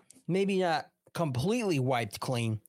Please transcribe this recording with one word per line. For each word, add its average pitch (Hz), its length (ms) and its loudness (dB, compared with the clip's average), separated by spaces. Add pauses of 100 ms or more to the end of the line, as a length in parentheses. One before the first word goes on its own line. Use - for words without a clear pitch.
(280)
Maybe 196 300 2
not 165 280 0 (280)
completely 170 640 0
wiped 123 420 0
clean, 117 480 -2